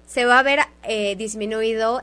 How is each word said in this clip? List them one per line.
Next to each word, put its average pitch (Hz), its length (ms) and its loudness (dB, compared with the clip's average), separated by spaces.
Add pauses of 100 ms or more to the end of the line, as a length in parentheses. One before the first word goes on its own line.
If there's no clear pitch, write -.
se 247 180 -2
va 247 140 6
a 262 60 6
ver, 285 160 2 (240)
eh, 208 320 -2
disminuido 220 880 -4